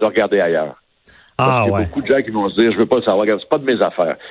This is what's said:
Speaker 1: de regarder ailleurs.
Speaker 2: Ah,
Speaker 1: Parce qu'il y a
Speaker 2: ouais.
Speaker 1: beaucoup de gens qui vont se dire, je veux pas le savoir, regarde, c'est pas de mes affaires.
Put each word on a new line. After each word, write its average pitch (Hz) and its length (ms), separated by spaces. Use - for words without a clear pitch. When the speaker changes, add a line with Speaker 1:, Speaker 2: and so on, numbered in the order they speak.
Speaker 1:
de 107 60
regarder 101 340
ailleurs. 80 360
Speaker 2:
Ah, 127 100
Speaker 1:
Parce 127 180
qu'il 101 80
y - 20
a 101 60
Speaker 2:
ouais. 90 40
Speaker 1:
beaucoup 85 160
de - 60
gens 135 160
qui - 80
vont 107 180
se 95 100
dire, 113 140
je 95 60
veux 110 80
pas 127 100
le 117 60
savoir, 98 180
regarde, 104 220
c'est - 80
pas 156 80
de 139 80
mes 113 160
affaires. 85 340